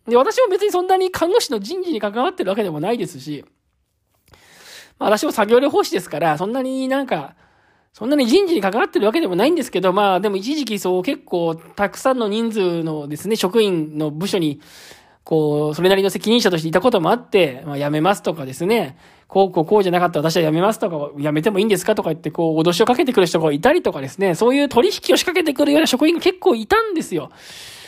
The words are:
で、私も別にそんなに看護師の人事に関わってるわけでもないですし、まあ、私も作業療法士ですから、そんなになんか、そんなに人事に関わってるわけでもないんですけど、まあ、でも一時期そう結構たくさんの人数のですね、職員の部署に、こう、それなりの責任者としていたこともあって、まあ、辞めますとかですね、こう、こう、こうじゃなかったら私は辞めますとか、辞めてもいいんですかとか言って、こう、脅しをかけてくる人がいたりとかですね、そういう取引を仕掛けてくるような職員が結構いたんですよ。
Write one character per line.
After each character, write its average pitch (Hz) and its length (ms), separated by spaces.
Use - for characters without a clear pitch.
で、 233 80
私 339 260
も 494 80
別 370 140
に 415 80
そ 359 100
ん 370 60
な 381 100
に 370 140
看 339 200
護 453 80
師 - 120
の 226 80
人 294 220
事 359 100
に 220 80
関 202 140
わ 247 160
っ 370 40
て 370 100
る 180 60
わ 196 60
け 226 80
で 190 60
も 151 100
な 185 120
い 240 60
で 180 100
す 135 120
し、 143 260
ま 277 80
あ、 - 20
私 214 160
も 285 60
作 214 200
業 240 60
療 277 120
法 359 140
士 - 80
で 320 80
す - 100
か 147 100
ら、 156 180
そ 180 80
ん 214 60
な 262 100
に 262 260
な 269 160
ん 247 40
か、 156 280
そ - 120
ん 247 40
な 302 60
に 262 120
人 370 200
事 339 60
に 226 80
関 190 120
わ 262 120
っ 392 40
て 339 100
る 202 80
わ 220 40
け 330 100
で 302 60
も 180 80
な 196 100
い 311 60
ん 359 40
で 294 80
す - 80
け 180 100
ど、 185 100
ま 196 240
あ、 180 40
で 208 100
も 196 80
一 226 180
時 294 100
期 214 140
そ 185 200
う 180 40
結 - 200
構 170 320
た 190 340
く - 80
さ 262 160
ん 254 60
の 220 80
人 226 240
数 180 320
の 151 240
で 147 100
す 175 100
ね、 220 80
職 214 260
員 160 360
の 151 140
部 160 160
署 202 100
に、 151 240
こ 151 500
う、 - 20
そ 170 60
れ 185 80
な 196 60
り 196 80
の 196 60
責 185 200
任 233 100
者 220 100
と 180 80
し 156 40
て 160 80
い - 20
た 180 80
こ 254 100
と 214 120
も 160 80
あ 220 60
っ 240 120
て、 151 380
ま 147 80
あ、 139 40
辞 143 120
め 151 120
ま 190 140
す - 60
と 185 120
か 156 120
で 131 80
す 170 120
ね、 196 320
こ 196 180
う、 185 60
こ 165 100
う、 156 40
こ 208 120
う 208 60
じ 185 60
ゃ - 20
な 175 80
か 175 60
っ 175 60
た 160 100
ら 160 80
私 165 80
は 170 60
辞 156 80
め 165 100
ま 202 100
す 214 80
と 214 100
か、 147 220
辞 147 120
め 156 80
て 220 100
も 190 80
い 202 40
い - 20
ん - 20
で 208 80
す 175 100
か 214 100
と 214 80
か 175 60
言 160 80
っ - 40
て、 156 100
こ 160 240
う、 160 40
脅 165 120
し 170 80
を 220 60
か 247 100
け 339 80
て 254 80
く 226 80
る 180 80
人 170 140
が 160 100
い 147 80
た 254 140
り 359 100
と 202 80
か 160 80
で 135 80
す - 120
ね、 185 160
そ 226 140
う 262 60
い 285 80
う 285 60
取 262 180
引 - 260
を 311 40
仕 - 80
掛 359 80
け 359 100
て 311 100
く 294 120
る 285 80
よ 294 60
う - 20
な 320 60
職 269 200
員 339 80
が 320 60
結 370 180
構 359 160
い 220 100
た 440 160
ん 440 120
で 320 80
す - 120
よ。 147 160